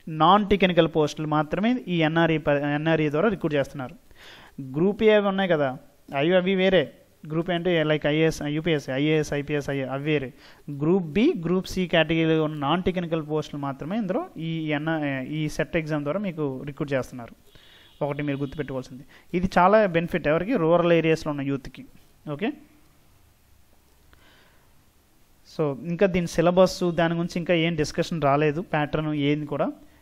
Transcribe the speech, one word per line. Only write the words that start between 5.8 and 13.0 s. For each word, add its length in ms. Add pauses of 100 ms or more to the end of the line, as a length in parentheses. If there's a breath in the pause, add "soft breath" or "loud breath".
అవి, 200
అవి 180
వేరే. 400 (360)
గ్రూప్ 200
ఏ 40
అంటే 280
like 240
ఐఏఎస్, 360
యూపీఎస్సీ, 500
ఐఏఎస్, 400
ఐపీఎస్, 380
అవి, 120
అవి 220
వేరే. 300 (360 loud breath)
గ్రూప్ 340
బి, 300 (100)
గ్రూప్ 220
సి 200
కేటగిరీలో 580
ఉన్న 120
నాన్ 260
టెక్నికల్ 460